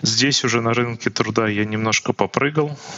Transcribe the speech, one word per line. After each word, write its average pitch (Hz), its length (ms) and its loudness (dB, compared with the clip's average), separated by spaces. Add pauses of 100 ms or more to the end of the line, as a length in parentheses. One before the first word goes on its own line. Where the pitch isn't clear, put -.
Здесь 123 420 2
уже 117 160 2
на 117 140 2
рынке 120 360 -2
труда 110 380 0
я 104 160 0
немножко 110 480 0
попрыгал 147 640 0 (220)